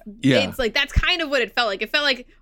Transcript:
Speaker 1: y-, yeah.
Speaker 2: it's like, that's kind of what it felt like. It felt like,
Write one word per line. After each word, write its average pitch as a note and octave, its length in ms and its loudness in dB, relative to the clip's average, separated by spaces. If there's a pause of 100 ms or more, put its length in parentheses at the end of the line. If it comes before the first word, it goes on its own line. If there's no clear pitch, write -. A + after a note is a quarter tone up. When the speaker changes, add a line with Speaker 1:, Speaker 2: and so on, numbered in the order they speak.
Speaker 1:
y-, G#2+ 160 -16
yeah. - 280 4
Speaker 2:
it's - 100 -10
like, A3+ 140 -2
that's C#4+ 180 -2
kind E4+ 300 2
of D4+ 80 -2
what C4+ 120 0
it G#3 140 -4
felt A#3+ 120 0
like. G3 140 -4
It A3 100 -4
felt D4 120 0
like, C4 240 -2 (140)